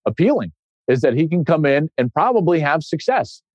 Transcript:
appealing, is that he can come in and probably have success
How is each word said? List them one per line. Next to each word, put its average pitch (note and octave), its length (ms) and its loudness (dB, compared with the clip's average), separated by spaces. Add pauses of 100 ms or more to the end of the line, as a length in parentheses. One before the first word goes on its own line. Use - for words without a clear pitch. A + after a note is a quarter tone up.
appealing, D#3 460 0 (340)
is C3 160 0
that B2+ 120 2
he D#3 140 0
can E3+ 160 -2
come D#3 220 2
in D3 320 0
and B2 140 0
probably F3 480 2
have D3+ 220 0
success - 600 -4 (120)